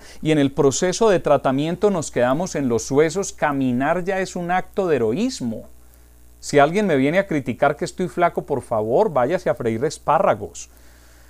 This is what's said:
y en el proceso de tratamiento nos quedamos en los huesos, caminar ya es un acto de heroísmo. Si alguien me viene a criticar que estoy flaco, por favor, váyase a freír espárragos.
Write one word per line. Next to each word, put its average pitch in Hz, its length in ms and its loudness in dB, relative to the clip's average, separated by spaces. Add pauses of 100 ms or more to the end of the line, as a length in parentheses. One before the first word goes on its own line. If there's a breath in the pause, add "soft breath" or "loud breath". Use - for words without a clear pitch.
(220 loud breath)
y 156 100 0
en 156 60 4
el 139 140 2
proceso 175 580 2
de 180 100 4
tratamiento 147 720 2
nos 170 220 -2
quedamos 160 440 0
en 139 140 -2
los 117 220 0
huesos, 160 420 2
caminar 139 680 -2
ya 190 160 -2
es 185 160 -6
un 175 160 -4
acto 185 360 -2
de 151 100 2
heroísmo. 120 640 -2 (760 soft breath)
Si - 200 2
alguien 170 260 4
me 165 100 2
viene 143 220 2
a 196 80 0
criticar 143 500 0
que 175 100 -6
estoy 175 220 -6
flaco, 175 360 -2
por 127 180 -4
favor, 123 500 0
váyase 143 380 0
a 147 60 0
freír 117 280 -2
espárragos. 147 840 -2 (600 soft breath)